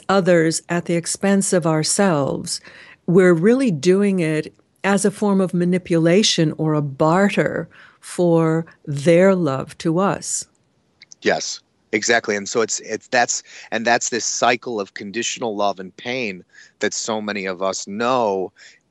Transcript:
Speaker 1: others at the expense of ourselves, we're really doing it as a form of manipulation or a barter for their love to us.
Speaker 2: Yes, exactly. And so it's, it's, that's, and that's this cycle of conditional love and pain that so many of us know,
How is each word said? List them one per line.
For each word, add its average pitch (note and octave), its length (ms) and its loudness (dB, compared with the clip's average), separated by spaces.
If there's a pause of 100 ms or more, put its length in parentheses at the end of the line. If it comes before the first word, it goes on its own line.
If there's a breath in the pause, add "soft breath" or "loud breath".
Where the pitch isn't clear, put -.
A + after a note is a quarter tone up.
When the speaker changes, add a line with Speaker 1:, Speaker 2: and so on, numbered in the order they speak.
Speaker 1:
others E3+ 600 2
at E3+ 160 -2
the F3 100 -2
expense G3 580 0
of F3 140 2
ourselves, D#3 920 0 (460 loud breath)
we're F3+ 280 6
really A#3 360 2
doing F#3 500 2
it D#3 340 -2 (300)
as G3 200 2
a G#3 60 2
form G3 300 0
of F#3 140 -2
manipulation F3 1040 2
or D#3 160 0
a D3+ 80 0
barter E3 840 0 (320 soft breath)
for E3 680 0 (180 soft breath)
their E3+ 500 4
love C#3+ 440 -4
to E3 200 -2
us. - 480 -4 (760)
Speaker 2:
Yes, E2+ 380 -2 (320)
exactly. A2 420 0
And G2+ 140 -6
so A#2+ 140 0
it's, - 180 -4
it's, G#2 280 -10
that's, - 340 0 (280 loud breath)
and A2+ 160 -6
that's A#2+ 220 0
this A2+ 160 -4
cycle B2 560 -2
of G2 140 -10
conditional A2+ 600 -8
love G2+ 240 -2
and F#2+ 180 -16
pain A#2+ 480 -8 (360 soft breath)
that G#2 120 -2
so A2 280 -6
many G#2 260 -6
of F#2 160 -8
us F#2+ 240 -4
know, G#2 680 -2 (380 soft breath)